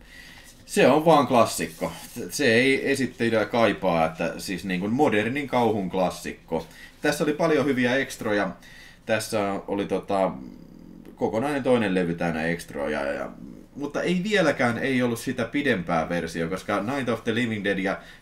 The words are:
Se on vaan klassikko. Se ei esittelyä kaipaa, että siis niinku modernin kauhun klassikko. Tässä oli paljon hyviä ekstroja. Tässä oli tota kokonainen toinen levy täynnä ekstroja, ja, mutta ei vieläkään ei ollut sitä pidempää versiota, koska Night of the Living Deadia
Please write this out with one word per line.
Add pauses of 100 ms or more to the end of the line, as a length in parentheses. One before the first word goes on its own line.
(680)
Se
on
vaan
klassikko. (380)
Se
ei
esittelyä
kaipaa,
että
siis
niinku
modernin
kauhun
klassikko. (360)
Tässä
oli
paljon
hyviä
ekstroja. (560)
Tässä
oli
tota (840)
kokonainen
toinen
levy
täynnä
ekstroja,
ja, (460)
mutta
ei
vieläkään
ei
ollut
sitä
pidempää
versiota,
koska
Night
of
the
Living
Deadia (260)